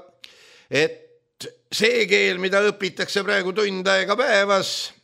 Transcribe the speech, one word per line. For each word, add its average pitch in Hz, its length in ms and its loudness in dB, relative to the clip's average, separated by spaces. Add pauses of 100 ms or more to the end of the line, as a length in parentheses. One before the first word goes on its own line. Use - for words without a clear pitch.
(720)
et 160 300 0 (680)
see 226 360 2
keel, 196 320 2
mida 190 240 0
õpitakse 202 600 -4
praegu 190 280 -2
tund 190 360 -2
aega 190 280 2
päevas, 202 760 0 (100)